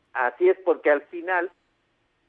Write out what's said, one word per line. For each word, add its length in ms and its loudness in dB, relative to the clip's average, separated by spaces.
Así 360 0
es, 160 2
porque 240 0
al 140 2
final, 480 -6